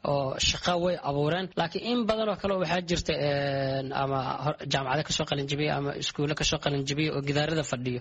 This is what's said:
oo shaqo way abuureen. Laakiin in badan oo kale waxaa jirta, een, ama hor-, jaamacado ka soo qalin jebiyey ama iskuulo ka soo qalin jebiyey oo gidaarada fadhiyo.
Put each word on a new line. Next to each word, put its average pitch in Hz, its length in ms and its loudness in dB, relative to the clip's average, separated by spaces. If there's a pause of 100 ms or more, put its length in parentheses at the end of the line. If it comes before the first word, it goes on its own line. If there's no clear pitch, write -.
oo 139 360 0
shaqo - 400 2
way 175 240 2
abuureen. 147 520 2
Laakiin 170 320 -2
in 240 200 2
badan 220 220 2
oo 185 80 0
kale 196 180 0
waxaa 180 300 2
jirta, 165 300 0
een, 139 800 0
ama 135 260 0 (200)
hor-, 151 300 -2
jaamacado 139 340 0
ka - 100 -6
soo 160 120 0
qalin 143 240 -2
jebiyey 147 240 0
ama 143 240 0
iskuulo 147 380 -2
ka 151 100 -2
soo 156 160 2
qalin 143 240 0
jebiyey 147 260 0
oo 139 120 0
gidaarada 147 420 2
fadhiyo. 123 360 -2